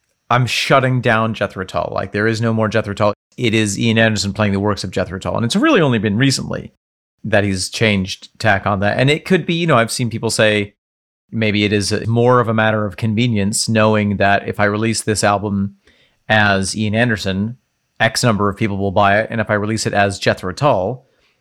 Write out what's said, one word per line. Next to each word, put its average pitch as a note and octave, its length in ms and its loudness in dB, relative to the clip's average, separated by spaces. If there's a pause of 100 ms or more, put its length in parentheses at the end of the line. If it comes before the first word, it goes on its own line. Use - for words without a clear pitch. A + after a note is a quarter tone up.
(300)
"I'm B2 160 2
shutting B2+ 540 0
down A2+ 340 0
Jethro G2 300 -6
Tull. - 320 -6
Like, G2 160 -6
there G#2 160 0
is A2 140 -2
no A#2 120 0
more A2 140 0
Jethro G2+ 260 -2
Tull. G#2 200 0 (240)
It A#2 160 0
is G#2+ 260 0
Ian A2+ 180 2
Anderson G#2 360 2
playing G#2 180 0
the G2 80 0
works G2+ 240 -2
of F#2 80 -8
Jethro F2+ 260 -4
Tull." F2+ 200 -6
And A2+ 80 -2
it's A#2 100 -2
really C#4 240 2
only C3 200 2
been G2+ 180 0
recently B2+ 560 -2 (500)
that G#2 220 2
he's F#2+ 240 -4
changed G2+ 680 -2
tack G2+ 300 0
on G2 140 0
that. G2+ 160 0
And B2+ 120 2
it D#3+ 140 0
could F3+ 220 0
be, F3+ 80 -2
you E3+ 140 -2
know, C#3+ 100 4
I've A2+ 140 2
seen B2 180 -4
people A2 200 -4
say G#2+ 440 2 (560)
maybe G#2+ 340 0
it G2+ 80 2
is G#2 220 0
a, - 120 -4
more A#2+ 360 4
of A2+ 80 -2
a A2+ 40 0
matter A2 320 2
of G2 120 -8
convenience, A2 720 0
knowing G#2+ 480 2
that G2+ 320 2
if G#2 100 -6
I G#2 60 2
release G#2+ 380 -2
this G#2+ 200 -2
album G2+ 540 -2 (500)
as G2+ 500 2
Ian G#2+ 180 -2
Anderson, G#2+ 600 -2 (420)
X - 240 0
number G#2 260 2
of F#2+ 60 -4
people G2+ 220 -4
will G2 140 -2
buy G2+ 280 4
it. A2 100 -2
And A2+ 120 -4
if G2+ 80 -6
I G#2+ 40 0
release G#2 320 -2
it G#2+ 80 -4
as G2+ 240 0
Jethro F#2+ 360 -4
Tull, A#2+ 520 -2 (360)